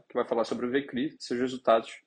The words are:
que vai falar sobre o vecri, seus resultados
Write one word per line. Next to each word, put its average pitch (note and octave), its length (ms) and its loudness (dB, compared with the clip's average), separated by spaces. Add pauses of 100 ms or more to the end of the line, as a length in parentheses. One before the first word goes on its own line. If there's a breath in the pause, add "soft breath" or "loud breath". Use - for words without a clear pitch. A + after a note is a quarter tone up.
que - 60 -20
vai B2 140 0
falar A#2 160 2
sobre B2 240 -4
o - 20 -2
vecri, C#3 480 -2
seus B2 220 -4
resultados B2 500 2 (180)